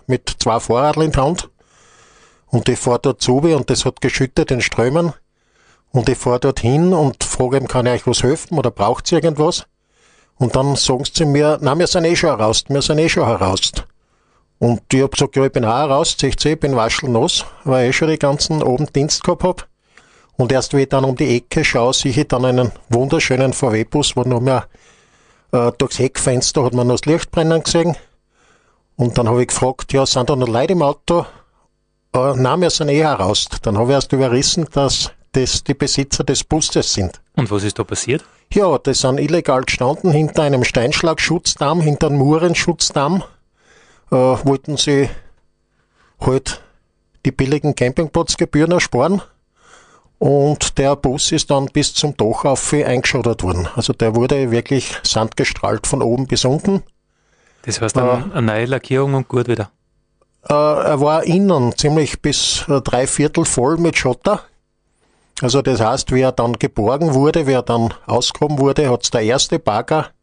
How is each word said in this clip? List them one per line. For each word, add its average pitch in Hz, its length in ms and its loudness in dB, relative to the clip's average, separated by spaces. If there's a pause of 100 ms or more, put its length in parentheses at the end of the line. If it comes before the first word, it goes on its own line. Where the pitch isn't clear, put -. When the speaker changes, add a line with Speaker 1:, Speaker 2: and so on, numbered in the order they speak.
Speaker 1:
mit - 320 -4
zwei 117 200 0
Fahrradl 147 440 0
in 156 80 -2
der 131 120 0
Hand. 170 260 -2 (1000)
Und 117 220 0
ich 123 100 0
fahr 120 200 0
dort - 220 -2
zu 127 160 2
und 151 320 0
das 127 160 0
hat - 160 -4
geschüttet 156 500 -2
in 123 100 -2
Strömen. 143 520 0 (800)
Und 123 180 0
ich 127 80 0
fahr 123 220 0
dort 135 200 0
hin 156 340 2
und 151 300 0
frage 131 340 -2
ihm, 127 100 -2
kann 120 180 0
ich 123 80 2
euch 117 140 -2
was 120 160 0
helfen 156 340 0
oder 127 140 0
braucht's - 400 -2
irgendwas? 160 540 0 (720)
Und 123 180 0
dann 139 200 0
sagen 135 300 0
sie - 80 -10
zu 165 120 0
mir, 147 360 2
„Nein, 147 180 0
wir 175 80 2
sind 175 180 0
eh 170 100 2
schon 147 220 0
heraus, 110 300 0
wir 135 140 0
sind 151 180 0
eh 165 100 4
schon 160 160 0
heraus.“ - 460 0 (880)
Und 120 220 2 (120)
ich 135 80 4
hab 135 100 2
gesagt, - 260 -2
„Ja, 135 80 4
ich 131 80 0
bin 127 120 0
auch 110 120 2
heraus, 147 400 0
seht - 280 -2
ihr, 151 80 2
ich 156 60 -6
bin 139 160 0
waschelnass, 120 720 0 (180)
weil 131 220 2
ich 123 40 2
eh 135 40 0
schon 160 160 0
die 156 100 0
ganzen 147 420 0
Abend 127 340 -2
Dienst 143 280 -2
gehabt 175 200 -2
hab.“ 180 240 -2 (720)
Und 123 140 2
erst 131 220 0
wie 139 80 4
ich 135 80 0
dann 135 160 0
um 135 100 0
die 123 220 0
Ecke 151 260 -2
schaue, 127 300 2
sehe 135 180 0
ich 143 160 0
dann 127 160 0
einen 127 280 2 (180)
wunderschönen 131 640 0
V-W-Bus, 120 640 -2
wo 123 60 0
nur 120 180 0
mehr, 127 240 0 (880)
äh, 120 240 2
durchs - 220 -2
Heckfenster 127 640 0
hat 127 80 0
man 123 140 2
noch 123 120 2
das - 60 -8
Licht 156 260 0
brennen 165 320 2
gesehen. 165 320 0 (1000)
Und 120 200 0
dann 117 120 2
hab 120 100 2
ich 120 80 2
gefragt, - 460 -4
„Ja, 135 120 4
sind 127 240 -2
da 147 60 2
noch 127 140 0
Leute 135 240 0
im 170 80 2
Auto?“ 165 440 0 (880)
„Äh, 131 220 2
nein, 127 240 2
wir 175 100 2
sind 147 200 -2
eh 143 120 2
heraus.“ 107 460 0 (140)
Dann 104 160 -2
hab 117 100 2
ich 135 60 2
erst 139 180 0
überrissen, 135 640 0
dass 139 380 -2 (200)
das 127 340 -2
die 143 80 -2
Besitzer 139 500 -2
des 135 220 -2
Busses - 480 -2
sind. 92 260 -4 (160)
Speaker 2:
Und 113 160 -2
was 101 140 -2
ist 101 120 -4
da 113 60 -2
passiert? 120 400 -4 (300)
Speaker 1:
Ja, 185 240 2
die 135 160 -2
sind 135 260 0
illegal 151 440 0
gestanden 147 480 -2
hinter 151 320 2
einem 139 200 2
Steinschlagschutzdam, 156 1200 -2
hinter 151 260 0
einem 143 120 0
Murenschutzdam. 160 1000 0 (920)
Äh, 131 40 2
wollten 131 640 0
sie 139 320 2 (1120)
halt - 400 -2 (640)
die 135 60 0
billigen 143 440 0
Campingplatzgebühren 165 960 0
ersparen. 170 500 0 (960)
Und 143 600 0
der 139 180 2
Bus 139 380 -2
ist 151 180 -2
dann 139 140 0
bis - 280 -2
zum 143 220 -2
Dach 113 300 0
auf 135 260 0
eingeschottert 123 720 0
worden. 87 320 -2
Also - 160 -2
der 113 240 0
wurde 127 360 2
wirklich 120 520 -2
sandgestrahlt - 840 -2
von 131 140 -2
oben 123 260 0
bis 127 180 -2
unten. 160 380 0 (800)
Speaker 2:
Das 110 180 -6
heißt, 113 160 -2
dann 123 340 0
Speaker 1:
Äh, 175 60 -6
Speaker 2:
eine 131 100 0
neue 110 180 0
Lackierung 135 500 -2
und 131 120 -2
gut 120 220 -2
wieder? 110 200 -2 (800)
Speaker 1:
Äh, 147 60 0
er 147 480 2
war 151 240 2
innen 170 500 2
ziemlich 151 460 0
bis, - 480 -2
äh, 139 100 2
drei 131 280 -2
Viertel 147 360 0
voll 147 340 0
mit 170 200 0
Schotter. - 440 -2 (1000)
Also 131 200 2
das 120 200 0
heißt, 127 320 -2
wie 131 80 4
er 131 100 2
dann 120 220 -2
geborgen 135 600 -2
wurde, 147 320 2
wie 135 80 0
er 123 100 2
dann 113 300 0 (120)
ausgehoben 143 520 -2
wurde, 139 320 2
hat's - 220 -2
der 120 100 0
erste 135 380 0
Bagger, 120 480 -2 (160)